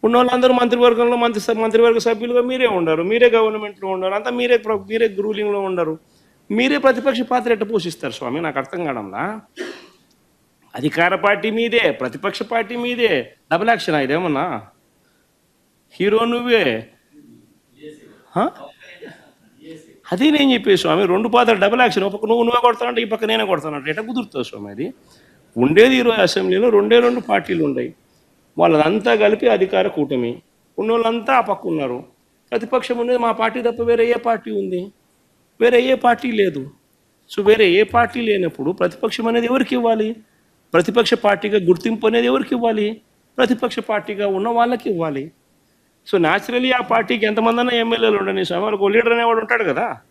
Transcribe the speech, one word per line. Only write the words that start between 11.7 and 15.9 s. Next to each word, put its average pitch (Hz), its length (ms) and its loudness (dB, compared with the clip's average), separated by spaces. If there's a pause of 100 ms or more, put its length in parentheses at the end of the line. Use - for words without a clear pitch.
ప్రతిపక్ష 135 520 -6
పార్టీ 226 340 -4
మీదే, 233 580 -2 (180)
డబుల్ 185 160 0
యాక్షన్ 190 260 0
ఇదేమన్నా? 147 680 -2 (1300)